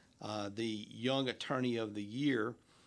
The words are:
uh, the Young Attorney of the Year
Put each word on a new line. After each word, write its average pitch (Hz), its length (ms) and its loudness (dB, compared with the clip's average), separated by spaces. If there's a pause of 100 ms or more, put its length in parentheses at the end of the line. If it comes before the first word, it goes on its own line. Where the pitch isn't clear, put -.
(220)
uh, 104 320 -4
the 110 380 -2
Young 127 360 2
Attorney 127 500 0
of 107 180 -2
the 104 80 -6
Year 120 500 2 (340)